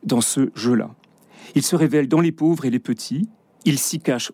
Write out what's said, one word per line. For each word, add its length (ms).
dans 180
ce 340
jeu-là. 360
Il 80
se 120
révèle 320
dans 140
les 100
pauvres 340
et 40
les 100
petits. 480
Il 140
s'y 200
cache 340